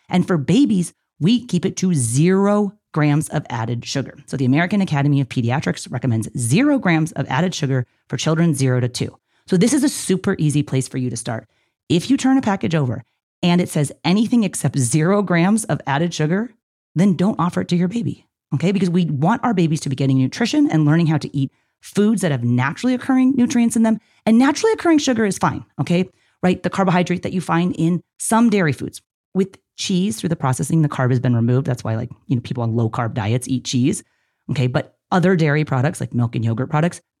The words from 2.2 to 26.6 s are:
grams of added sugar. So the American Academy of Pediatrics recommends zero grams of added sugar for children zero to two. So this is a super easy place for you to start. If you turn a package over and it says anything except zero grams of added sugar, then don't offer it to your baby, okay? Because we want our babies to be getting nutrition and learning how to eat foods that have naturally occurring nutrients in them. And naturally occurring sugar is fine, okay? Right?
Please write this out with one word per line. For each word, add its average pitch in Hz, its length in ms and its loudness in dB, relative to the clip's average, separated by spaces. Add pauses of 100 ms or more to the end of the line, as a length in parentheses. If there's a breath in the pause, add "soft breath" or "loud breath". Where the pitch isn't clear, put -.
grams 151 360 2
of - 220 -6
added 117 340 -4
sugar. - 420 -8
So - 100 -10
the 131 100 0
American 175 340 2
Academy 143 400 0
of 131 80 -2
Pediatrics 123 640 -4
recommends 117 460 -2
zero 202 420 2
grams 160 340 0
of - 160 -6
added 165 260 -2
sugar 131 320 -2 (220)
for 143 80 -8
children 160 380 0
zero 127 260 0
to 123 80 0
two. - 280 -8 (300)
So 190 100 0
this 226 160 4
is 269 120 2
a 302 40 4
super 190 520 -2
easy 147 240 0
place 131 240 -2
for 139 100 -8
you 127 120 -4
to 120 60 -8
start. 117 300 -8 (420)
If 170 220 0
you 269 60 2
turn 262 220 2
a 269 40 -2
package 196 320 -2
over 120 300 -2 (400)
and 175 160 4
it 175 80 0
says 143 240 -2 (100)
anything 220 400 2
except 165 340 -2
zero 156 460 2
grams 185 420 2
of 147 220 -4
added 156 260 -2
sugar, 180 400 -2 (420)
then 185 200 4
don't 180 240 0
offer 175 220 -2
it 185 80 -6
to 180 80 0
your 180 120 2
baby, 214 380 -6 (280)
okay? 160 180 0
Because 190 160 0
we 175 160 2
want 156 400 0
our 247 80 0
babies 165 280 0
to 147 100 -6
be 127 60 -4
getting 135 200 2
nutrition 240 540 2
and 156 160 2
learning 160 200 4
how 151 120 2
to - 180 -8
eat 135 160 -2 (300)
foods 208 400 0
that 165 100 0
have 123 100 -2
naturally 127 520 0
occurring 262 420 2
nutrients 233 400 2
in 226 60 4
them. 220 180 2 (240 loud breath)
And 226 140 6
naturally 294 340 4
occurring 330 260 4
sugar 226 280 0
is 190 100 -2
fine, - 260 -2 (160)
okay? 175 300 0 (340)
Right? 185 200 0